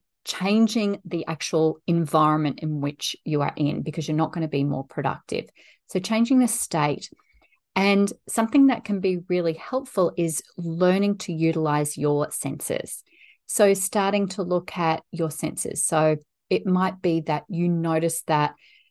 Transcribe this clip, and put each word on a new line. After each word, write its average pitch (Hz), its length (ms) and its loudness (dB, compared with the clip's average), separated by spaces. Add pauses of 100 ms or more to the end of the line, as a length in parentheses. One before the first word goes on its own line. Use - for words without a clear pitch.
(240)
changing 208 840 0
the 165 200 -6
actual 160 640 0
environment 156 720 2
in 151 220 -4
which - 340 -6 (100)
you 151 160 0
are 143 140 -2
in, 147 260 -2
because 151 260 -6
you're 156 80 -2
not 156 180 0
gonna 160 140 -4
be 143 160 -2
more 143 220 -2
productive. - 640 -6 (380)
So - 120 -2
changing 233 400 2
the 247 80 4
state. - 600 -2 (680)
And 202 360 4 (160)
something 254 400 4
that 262 160 2
can 202 160 -2
be 185 200 0 (100)
really 170 240 2
helpful 214 640 -2
is 165 260 -2 (140)
learning 180 640 2
to - 140 -6
utilize 156 640 0
your 147 320 0
senses. - 720 -6 (440)
So 202 280 4
starting 196 560 0
to 196 140 -6
look 180 340 -2
at 165 340 0
your 160 200 -4
senses. - 540 -6
So 156 320 2 (320)
it - 160 0
might 190 360 0
be 165 200 0
that 151 260 -4
you 175 220 -2
notice 165 540 0
that 147 320 0 (360)